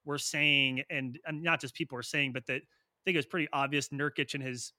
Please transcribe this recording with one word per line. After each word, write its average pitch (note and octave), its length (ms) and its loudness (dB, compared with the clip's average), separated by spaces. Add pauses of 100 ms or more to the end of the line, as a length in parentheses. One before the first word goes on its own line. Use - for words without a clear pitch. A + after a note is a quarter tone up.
were C#3+ 140 -4
saying, C#3 720 4
and, C3 360 -4
and D#3 180 -6
not E3 160 2
just C3 160 -8
people C#3+ 200 -4
were A#2+ 80 -6
saying, C#3 300 0
but B2+ 140 -6
that C3 140 -2
I - 420 -20
think F#3 120 0
it - 20 4
was C#3+ 80 0
pretty D#3+ 260 -2
obvious C#3 380 0
Nurkic C#3+ 460 -2
in C#3 60 -6
his B2+ 380 -8